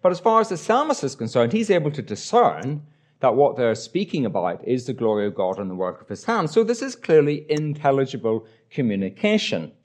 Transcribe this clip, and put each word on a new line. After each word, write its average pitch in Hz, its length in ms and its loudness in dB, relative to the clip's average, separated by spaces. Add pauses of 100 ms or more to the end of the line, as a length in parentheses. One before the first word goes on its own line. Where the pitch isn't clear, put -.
But 180 100 2
as 175 80 -4
far 226 220 4
as 214 80 -2
the 180 80 -4
psalmist 254 480 0
is 131 100 -6
concerned, 117 380 0
he's 214 180 0
able 151 200 2
to 131 100 -8
discern 123 800 0 (380)
that 120 140 4
what 139 200 4
they're 117 200 2
speaking 165 500 -4
about 87 420 -2
is 123 180 -2
the 135 80 -6
glory 107 320 0
of 92 100 -4
God 95 220 -2
and 98 140 -8
the 92 40 -8
work 92 260 -4
of - 80 -20
his - 160 -10
hands. 196 260 -2
So 220 140 2
this 233 160 -4
is 269 160 -10
clearly 151 520 2
intelligible 135 960 0 (240)
communication 101 1000 -2 (140)